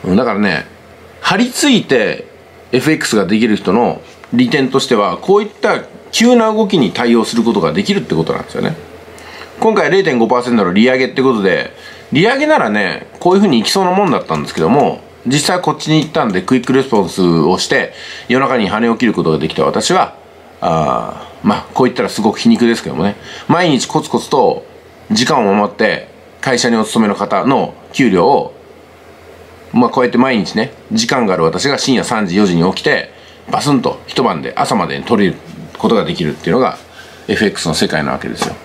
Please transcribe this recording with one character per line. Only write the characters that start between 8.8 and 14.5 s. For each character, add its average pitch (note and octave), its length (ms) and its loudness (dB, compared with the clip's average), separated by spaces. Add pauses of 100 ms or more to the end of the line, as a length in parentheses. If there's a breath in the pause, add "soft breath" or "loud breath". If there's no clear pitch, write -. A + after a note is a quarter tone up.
今 A3 160 2
回 D#3 160 2
零 F#3+ 120 4
点 C#3+ 140 2
五 A2+ 100 2
パ B2 120 2
ー A#2+ 40 -4
セ B2 80 -2
ン A#2+ 60 4
ト G2+ 80 4
の F2+ 80 0
利 A2 160 6
上 B2+ 80 2
げ B2+ 100 0
っ - 60 -8
て C#3 80 -2
こ C3 120 4
と G#2+ 100 0
で、 E2+ 280 0 (400 loud breath)
利 D3+ 140 2
上 B3+ 120 2
げ D4 100 0
な D4+ 100 4
ら C3+ 120 0
ね、 G2+ 380 -2 (120)
こ F3 120 2
う F#3 40 6
い - 20 6
う - 40 6
ふ - 20 4
う G#3+ 40 4
に C3 120 4
い G#2 40 0
き - 60 -2
そ G3 120 2
う F#3+ 40 2
な F3+ 60 2
も G3 140 2
ん E3 60 0
だ G#2+ 80 0
っ - 60 -12
た D#2+ 100 -4
ん D2 60 -4
で C#2+ 60 -8
す - 80 -12